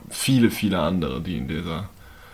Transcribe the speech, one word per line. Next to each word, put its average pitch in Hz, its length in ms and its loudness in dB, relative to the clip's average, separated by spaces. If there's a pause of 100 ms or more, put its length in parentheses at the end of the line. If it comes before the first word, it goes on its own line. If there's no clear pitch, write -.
viele, 120 420 4
viele 95 280 0
andere, 78 420 0
die 85 160 -6
in 65 100 -6
dieser, 82 420 -6 (440)